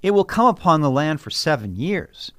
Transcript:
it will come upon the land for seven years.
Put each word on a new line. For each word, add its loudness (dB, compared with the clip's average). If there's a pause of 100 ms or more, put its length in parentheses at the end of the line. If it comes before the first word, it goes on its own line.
it 2
will 4
come 0
upon 2
the 2
land 0
for -14
seven -2
years. -8